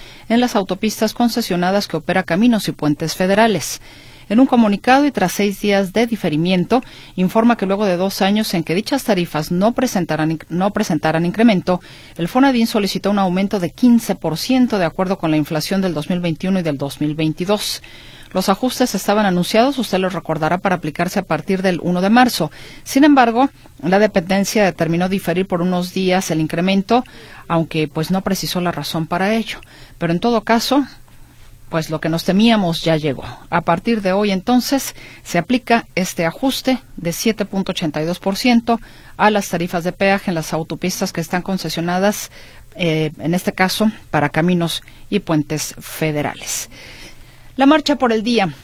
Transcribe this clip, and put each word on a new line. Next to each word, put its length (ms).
en 120
las 160
autopistas 580
concesionadas 720
que 120
opera 260
Caminos 420
y 60
Puentes 420
Federales. 680
En 120
un 60
comunicado 600
y 40
tras 220
seis 280
días 320
de 140
diferimiento, 760
informa 400
que 100
luego 200
de 100
dos 260
años 320
en 80
que 120
dichas 300
tarifas 460
no 220
presentaran 580
inc-, 180
no 240
presentaran 520
incremento, 560
el 120
Fonadín 380
solicitó 440
un 80
aumento 420
de 100
quince 440
por 220
ciento 420
de 60
acuerdo 340
con 120
la 60
inflación 440
del 140
dos 160
mil 100
veintiuno 400
y 20
del 160
dos 220
mil 140
veintidós. 680
Los 160
ajustes 440
estaban 300
anunciados, 540
usted 200
los 140
recordará, 460
para 160
aplicarse 440
a 60
partir 380
del 200
uno 200
de 80
marzo. 400
Sin 200
embargo, 440
la 160
dependencia 640
determinó 440
diferir 380
por 160
unos 320
días 360
el 100
incremento, 640
aunque, 400
pues, 220
no 100
precisó 400
la 100
razón 360
para 280
ello. 260
Pero 160
en 80
todo 220
caso, 420
pues, 180
lo 140
que 80
nos 140
temíamos 580
ya 160
llegó. 260
A 140
partir 400
de 100
hoy, 180
entonces, 640
se 140
aplica 560
este 320
ajuste 540
de 160
siete 320
punto 260
ochenta 300
y 20
dos 140
por 180
ciento 420
a 140
las 180
tarifas 360
de 80
peaje 380
en 40
las 180
autopistas 600
que 80
están 180
concesionadas, 880
eh, 340
en 120
este 220
caso, 360
para 180
caminos 540
y 120
puentes 600
federales. 880
La 100
Marcha 300
por 160
el 100
Día 280